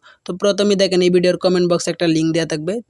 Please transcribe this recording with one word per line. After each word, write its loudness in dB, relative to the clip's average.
তো -10
প্রথমে 0
দেখেন 2
এই 4
ভিডিওর 2
কমেন্ট 0
বক্সে -2
একটা -2
লিংক 0
দেওয়া -2
থাকবে, -6